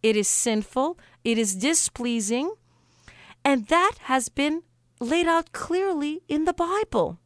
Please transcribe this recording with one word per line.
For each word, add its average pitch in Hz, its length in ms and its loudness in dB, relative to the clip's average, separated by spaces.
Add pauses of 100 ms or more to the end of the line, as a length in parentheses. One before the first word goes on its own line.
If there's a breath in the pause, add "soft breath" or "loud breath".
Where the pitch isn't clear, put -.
it 220 140 2
is 202 100 2
sinful, 247 720 0 (240 soft breath)
it 233 160 2
is 208 160 0
displeasing, 240 1000 -2 (920 loud breath)
and 262 240 2
that 349 240 2 (100)
has 262 260 0
been 302 360 -2 (340)
laid 320 300 0
out 330 240 0
clearly 330 720 -2
in 302 200 -2
the 349 60 0
Bible. 339 720 -2